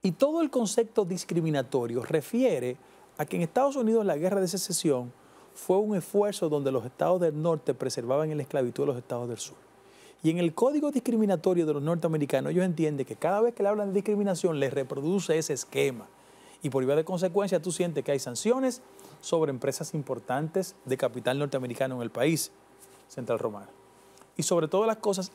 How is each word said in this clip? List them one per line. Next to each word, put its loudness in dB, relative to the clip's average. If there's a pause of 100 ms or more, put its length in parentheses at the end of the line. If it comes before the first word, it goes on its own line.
Y 2
todo 2
el 0
concepto 0
discriminatorio 0
refiere 0 (420)
a 0
que -4
en 0
Estados 2
Unidos 2
la 2
guerra 0
de 0
secesión -2 (420)
fue 0
un 0
esfuerzo 0
donde 0
los 0
estados 2
del 0
norte 0
preservaban -2
la -4
esclavitud -2
de 0
los -2
estados -6
del -8
sur. -12 (680)
Y 6
en 0
el 0
código 2
discriminatorio 2
de 0
los -2
norteamericanos, 0
ellos 4
entienden 0
que -8
cada 0
vez 2
que -4
le 2
hablan 0
de -4
discriminación, 0
les 2
reproduce 0
ese 0
esquema. -2 (560)
Y -2
por 0
vía 4
de 2
consecuencia, 0
tú -6
sientes -2
que 0
hay 0
sanciones -2 (380)
sobre 0
empresas -4
importantes -4 (100)
de -2
capital -2
norteamericano -4
en -6
el -6
país, 0 (580)
Central -4
Romana. -6 (680)
Y -4
sobre 2
todas 2
las -2
cosas, -2